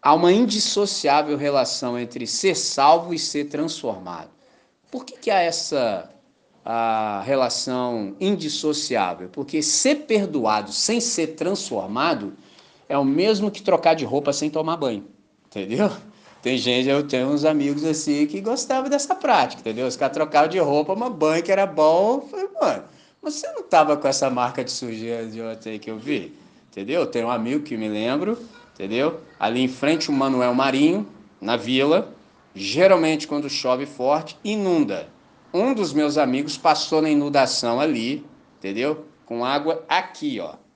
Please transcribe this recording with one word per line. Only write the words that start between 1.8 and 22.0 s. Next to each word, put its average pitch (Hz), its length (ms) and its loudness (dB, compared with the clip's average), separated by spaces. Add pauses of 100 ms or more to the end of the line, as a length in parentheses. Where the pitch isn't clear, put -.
entre 120 280 -8
ser 180 300 0
salvo 170 580 4
e 147 60 -4
ser 147 260 -4
transformado. 101 840 -8 (600)
Por 247 140 -10
que - 140 -20
que - 140 -2
há 196 100 4
essa, 127 680 -2 (560)
a, 110 580 -2
relação 123 960 -2
indissociável? 147 1080 -2
Porque 147 320 -6
ser 285 460 2
perdoado 113 640 0
sem - 280 0
ser 160 360 -2
transformado 120 960 -2 (560)
é 143 80 0
o 139 80 2
mesmo 196 460 2
que - 100 -14
trocar 170 320 4
de 151 120 -2
roupa 143 280 0
sem 151 160 -2
tomar 160 280 -2
banho, 117 280 -2 (420)
entendeu? 113 440 -2 (500)
Tem 127 180 0
gente, 127 280 2
eu 139 200 4
tenho 131 220 0
uns 147 140 0
amigos 147 400 2
assim 151 440 0
que 196 120 -6
gostavam 262 480 -2
dessa 285 280 0
prática, 202 460 2
entendeu? 117 260 -4
Os 120 80 -4
caras 135 180 -2
trocavam 151 340 4
de 180 120 -2
roupa, 151 360 2
mas 247 160 -4
banho 156 300 0
que 170 100 -2
era 196 140 4
bom. 170 520 4